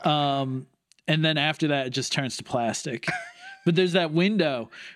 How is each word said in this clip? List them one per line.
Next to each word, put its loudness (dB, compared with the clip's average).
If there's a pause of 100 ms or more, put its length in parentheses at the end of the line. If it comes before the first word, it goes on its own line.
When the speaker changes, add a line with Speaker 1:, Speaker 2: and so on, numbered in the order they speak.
Speaker 1:
God. -12 (360)
Speaker 2:
Um, -4 (400)
and 2
then 2
after 2
that, 0
it -2
just -4
turns -2
to -12
plastic. -2
<laughs> -6 (480)
But 4
there's 4
that 2
window 2 (260)